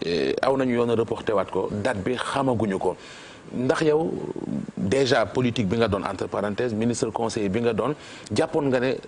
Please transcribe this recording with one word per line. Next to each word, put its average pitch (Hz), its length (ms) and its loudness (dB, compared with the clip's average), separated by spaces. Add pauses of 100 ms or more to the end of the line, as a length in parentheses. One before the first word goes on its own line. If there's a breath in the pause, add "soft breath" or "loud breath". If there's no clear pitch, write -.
Euh, 73 340 2
aw 135 160 4
nañu 131 180 2
yoon 120 200 4
reporté 110 380 0
waat 95 180 2
ko, 92 220 0
date 104 260 0
bi 117 160 -2
xamaguñu 117 640 0
ko. 90 180 -2 (580 loud breath)
Ndax 131 280 0
yow 156 280 4 (680)
déjà 120 480 2
politique 120 420 0
bi 110 80 2
nga 117 120 4
doon, 98 220 2
entre 98 160 -4
parenthèses, 104 460 -2
ministre 113 380 0
conseiller 107 400 -2
bi 107 100 0
nga 117 140 2
doon, 113 200 0 (380 loud breath)
jàppoon 160 380 0
nga 127 100 2
ne 123 140 0 (140)